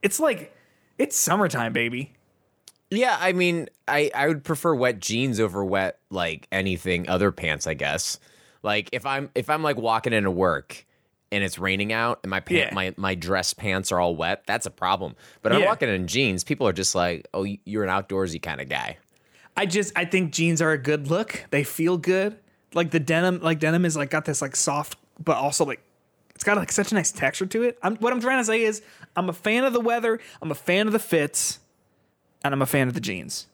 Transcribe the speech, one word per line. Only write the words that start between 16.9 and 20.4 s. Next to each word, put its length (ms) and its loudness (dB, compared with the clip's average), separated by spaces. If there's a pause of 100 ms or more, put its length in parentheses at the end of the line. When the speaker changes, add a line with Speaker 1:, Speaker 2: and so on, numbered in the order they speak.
Speaker 2:
like, 400 0
"Oh, 100 -2
y-, 200 -6
you're 200 -4
an 60 -2
outdoorsy 500 -2
kinda 260 -8
guy." 320 -6 (580)
Speaker 1:
I 100 0
just, 300 -2
I 80 0
think 280 0
jeans 300 2